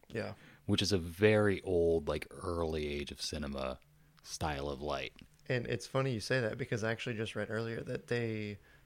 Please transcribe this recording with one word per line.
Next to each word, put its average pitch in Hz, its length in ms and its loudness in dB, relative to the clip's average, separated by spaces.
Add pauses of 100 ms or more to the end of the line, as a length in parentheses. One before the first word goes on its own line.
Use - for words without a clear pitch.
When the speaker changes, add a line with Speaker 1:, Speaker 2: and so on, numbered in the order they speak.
Speaker 1:
Yeah. 104 260 -6 (320)
Speaker 2:
Which 101 160 4
is 95 100 2
a 98 60 6
very 98 640 6
old, 85 440 4
like, 76 240 -2
early 82 560 -2
age 71 240 -4
of - 100 -12
cinema 69 600 -4 (420)
style 147 460 -4
of 139 120 -6
light. 139 320 -4 (360)
Speaker 1:
And 123 180 -2
it's 120 200 -4
funny 135 260 0
you 110 80 -2
say 131 200 0
that, 110 180 0
because 120 260 -2
I 113 80 2
actually 117 240 -4
just 107 180 -4
read 104 160 -4
earlier 113 320 -4
that - 240 -6
they, 110 520 -2 (280)